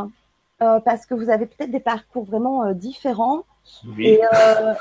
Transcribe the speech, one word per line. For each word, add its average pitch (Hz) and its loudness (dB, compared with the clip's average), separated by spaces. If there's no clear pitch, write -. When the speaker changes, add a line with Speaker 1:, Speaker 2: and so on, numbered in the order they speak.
Speaker 1:
euh, 339 2
parce 233 -4
que 254 -6
vous 226 -4
avez 220 0
peut-être 277 -12
des 254 -4
parcours 233 -6
vraiment, 233 -4
euh, 196 -2
différents. 240 -6
Speaker 2:
Oui. 214 -8
Speaker 1:
Et, 220 8
euh, 220 4